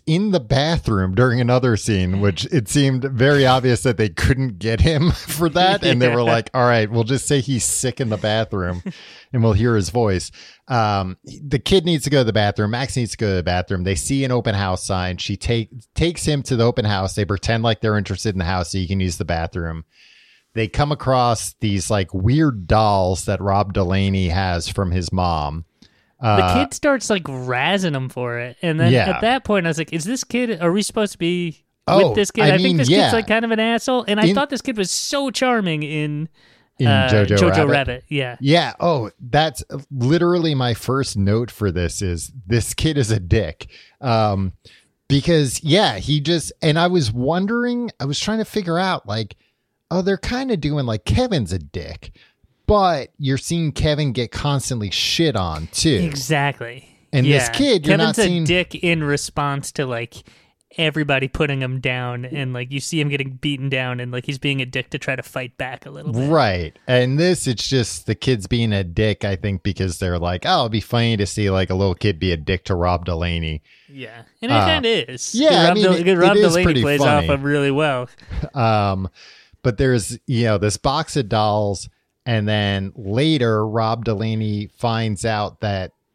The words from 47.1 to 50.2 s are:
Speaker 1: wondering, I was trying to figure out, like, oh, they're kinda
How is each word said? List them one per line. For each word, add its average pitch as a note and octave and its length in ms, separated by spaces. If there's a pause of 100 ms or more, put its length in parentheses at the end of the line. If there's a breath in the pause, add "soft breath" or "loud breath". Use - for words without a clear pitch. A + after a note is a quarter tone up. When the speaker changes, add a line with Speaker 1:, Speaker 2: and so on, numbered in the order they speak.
Speaker 1:
wondering, G3+ 800 (100)
I C3+ 60
was C#3+ 120
trying A3 200
to G#3+ 60
figure F3 340
out, F#3 280
like, G#2+ 300 (540)
oh, F3 120
they're F#3+ 140
kinda B3 400